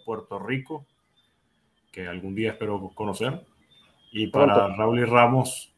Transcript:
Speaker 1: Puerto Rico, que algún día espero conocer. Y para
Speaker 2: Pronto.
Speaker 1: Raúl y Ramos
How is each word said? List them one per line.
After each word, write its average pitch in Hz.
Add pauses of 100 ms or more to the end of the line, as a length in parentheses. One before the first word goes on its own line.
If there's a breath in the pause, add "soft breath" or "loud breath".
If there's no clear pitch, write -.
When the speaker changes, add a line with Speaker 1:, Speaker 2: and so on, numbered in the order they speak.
Speaker 1:
Puerto 101
Rico, 135 (1080)
que 92
algún 92
día 110
espero 101
conocer. 110 (720)
Y 107
para 139
Speaker 2:
Pronto. 98
Speaker 1:
Raúl 113
y 123
Ramos 120